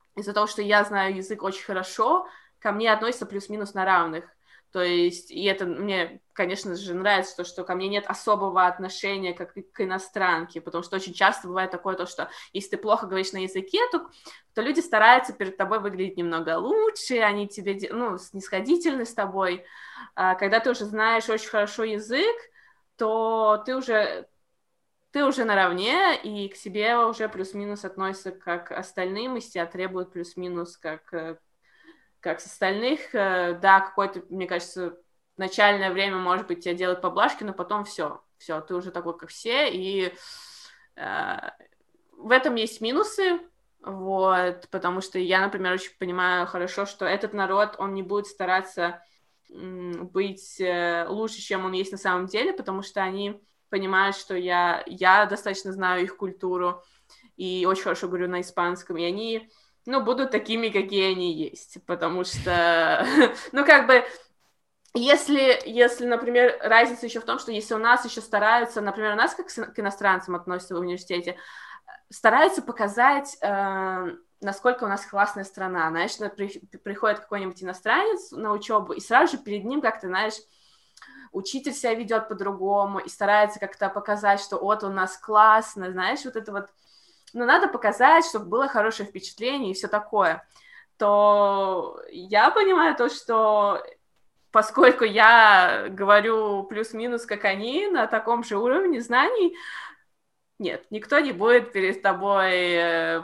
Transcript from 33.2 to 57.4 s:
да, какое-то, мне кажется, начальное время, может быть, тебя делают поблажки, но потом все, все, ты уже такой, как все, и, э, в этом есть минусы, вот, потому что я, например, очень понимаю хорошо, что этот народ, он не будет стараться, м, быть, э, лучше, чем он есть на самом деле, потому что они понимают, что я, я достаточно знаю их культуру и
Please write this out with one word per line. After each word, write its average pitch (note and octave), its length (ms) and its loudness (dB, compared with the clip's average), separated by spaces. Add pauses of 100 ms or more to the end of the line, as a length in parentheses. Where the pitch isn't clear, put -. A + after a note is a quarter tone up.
да, F#3+ 200 8
какое-то, F#3+ 480 -4
мне F3+ 180 -8
кажется, F3+ 500 -8 (400)
начальное F#3+ 540 2
время, F#3+ 260 -2
может F#3 300 0
быть, F3 160 -6
тебя F3 120 -4
делают F3+ 260 -2
поблажки, F#3+ 440 0
но F#3+ 80 -8
потом G#3 320 -6
все, - 380 -8 (160)
все, D#3 220 -8
ты D#3+ 140 -12
уже F3+ 160 -8
такой, E3+ 260 -8
как A3 120 -20
все, B3+ 420 -2
и, F#3 420 -4 (840)
э, F#2+ 400 -6 (800)
в A3 140 -4
этом B3+ 240 4
есть A3 260 -4
минусы, F4 580 -2 (440)
вот, F#3+ 880 -2
потому F#3 300 -4
что F#3+ 180 -8
я, F#3 220 2
например, F#3+ 320 -2
очень F#3 260 -6
понимаю F3+ 480 0
хорошо, F3+ 400 -6
что - 180 -8
этот G3+ 280 -4
народ, G3+ 460 0
он G3 140 -6
не G3 100 -6
будет G3+ 240 -4
стараться, F#3 760 -4 (480)
м, F3+ 560 -12
быть, F#3+ 540 -6
э, F3 480 -2
лучше, A3 320 -6
чем F#3+ 240 -6
он F#3 80 -6
есть F#3+ 180 -4
на G3 80 -10
самом F#3 280 -2
деле, B3 260 -2
потому G3 300 -8
что G3 200 -6
они G3+ 380 -6 (280)
понимают, G3 480 0
что - 180 -10
я, F3 520 0
я F#3+ 400 6
достаточно F#3+ 460 -6
знаю F#3 300 0
их F#3+ 140 -6
культуру F3+ 640 -4 (560)
и F#3 300 -4